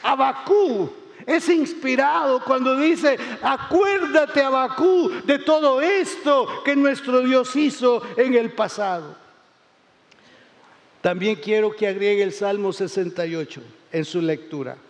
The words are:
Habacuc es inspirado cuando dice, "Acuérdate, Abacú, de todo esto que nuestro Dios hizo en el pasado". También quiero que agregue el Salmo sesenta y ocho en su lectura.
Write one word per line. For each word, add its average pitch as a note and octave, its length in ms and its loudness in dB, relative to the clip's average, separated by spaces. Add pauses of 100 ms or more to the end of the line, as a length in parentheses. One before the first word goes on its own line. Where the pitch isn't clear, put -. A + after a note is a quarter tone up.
Habacuc C4+ 880 0 (360)
es E4 220 0
inspirado C#4 920 0
cuando C4 340 2
dice, D4 400 2 (260)
"Acuérdate, D4+ 960 2
Abacú, C#4 720 2 (140)
de C#4+ 120 2
todo C#4+ 440 2
esto D4+ 680 0 (160)
que C#4 100 0
nuestro C4+ 480 2
Dios B3+ 340 2
hizo B3 460 2 (140)
en B3+ 180 2
el A#3 200 2
pasado". F3+ 600 -4 (1900)
También F3+ 340 0
quiero G#3+ 400 -2
que G#3+ 100 -2
agregue G3+ 380 0
el F#3+ 80 -2
Salmo G3+ 400 -4
sesenta F3 560 -6
y E3 80 -6
ocho D3+ 260 -10 (300)
en D#3+ 140 -4
su F3 160 -4
lectura. D3 560 -6 (120)